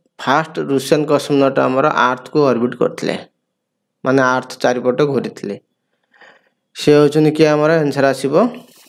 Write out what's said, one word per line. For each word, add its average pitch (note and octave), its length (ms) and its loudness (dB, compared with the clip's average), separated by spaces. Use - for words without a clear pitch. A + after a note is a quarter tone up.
ଫାଷ୍ଟ D#3+ 400 -2
ରୁଷିଆନ୍ D3 480 0
କସ୍ମୋନଟ୍ C#3 520 0
ଆମର C3 280 0
ଆର୍ଥକୁ B2+ 560 0
ଅର୍ବିଟ୍ A#2+ 340 0
କରିଥିଲେ, - 420 -4
ମାନେ C3+ 180 2
ଆର୍ଥ B2+ 380 -2
ଚାରିପଟେ B2 440 0
ଘୁରିଥିଲେ? G#2 560 -6
ସେ - 160 2
ହେଉଛନ୍ତି D3 380 4
କିଏ? D3+ 160 2
ଆମର D3+ 260 2
ଆନ୍ସର C#3+ 340 0
ଆସିବ C#3 420 0